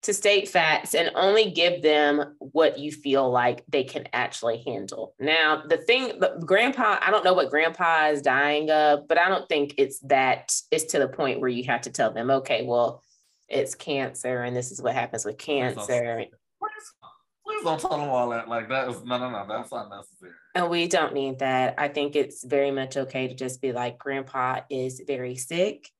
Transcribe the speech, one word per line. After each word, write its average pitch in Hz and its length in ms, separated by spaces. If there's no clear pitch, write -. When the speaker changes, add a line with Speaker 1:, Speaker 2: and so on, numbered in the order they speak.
Speaker 1:
to 208 80
state 202 340
facts 156 460
and 170 220
only 202 340
give 175 320
them 147 560
what 147 400
you 147 140
feel 135 400
like 123 360
they 139 160
can 127 300
actually 117 500
handle. - 560
Now, 156 480
the 160 100
thing, 247 420
the - 260
grandpa, 220 560
I 180 80
don't 202 160
know 185 80
what 180 160
grandpa 160 600
is 147 120
dying 147 480
of, 147 380
but 156 100
I 175 120
don't 190 200
think 143 300
it's 135 220
that, 131 520
it's 156 220
to 151 80
the 131 80
point 135 320
where 131 100
you 123 140
have 123 180
to 127 100
tell 110 220
them, 117 160
"Okay, 135 340
well, 120 380
it's 143 240
cancer 127 680
and 123 120
this 123 160
is 98 80
what 120 140
happens 117 320
with - 140
Speaker 2:
Please 131 340
don't 107 140
Speaker 1:
cancer." 117 380
Speaker 2:
please, 427 320
please 427 200
don't 160 180
tell 359 160
them 147 120
all 123 200
that. 117 180
Like, 113 220
that 131 180
is, 120 160
no, 123 140
no, 123 140
no, 101 160
that's 110 240
not 113 180
necessary. 98 440
Speaker 1:
And 175 160
we 170 180
don't 170 280
need 135 240
that. 131 400
I 143 80
think 147 280
it's - 280
very 139 260
much 135 260
okay 131 320
to 123 60
just 127 260
be 131 120
like, 123 260
"Grandpa 131 720
is 131 380
very 127 280
sick." 175 540